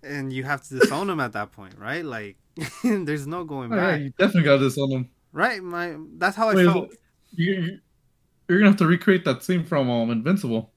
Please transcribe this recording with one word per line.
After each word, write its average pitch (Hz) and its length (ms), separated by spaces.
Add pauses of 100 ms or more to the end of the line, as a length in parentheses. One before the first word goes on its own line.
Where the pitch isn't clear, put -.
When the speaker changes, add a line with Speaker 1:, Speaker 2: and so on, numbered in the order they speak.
Speaker 1:
And 135 280
you 131 140
have 139 200
to 131 140
disown 165 300
him 170 120
at 120 120
that 104 200
point, 95 260
right? 139 260
Like, 110 320 (240)
<laughs> - 240
there's 156 420
no 170 160
going 143 300
Speaker 2:
Oh, 220 40
yeah, 185 160
Speaker 1:
back. 151 100
Speaker 2:
you 139 160
definitely 190 240
gotta 143 160
disown 135 320
him. 127 180 (240)
Speaker 1:
Right? 202 300
My, 175 340 (220)
that's 190 180
how 226 140
I 202 40
Speaker 2:
Wait, 185 120
is 170 60
Speaker 1:
felt. 180 200
Speaker 2:
it, - 60 (360)
you, 175 200
you, 170 240 (680)
you're 175 120
gonna 202 140
have 202 80
to 170 60
recreate 175 380
that - 180
scene 180 220
from, 139 260
um, 117 200
Invincible. 117 680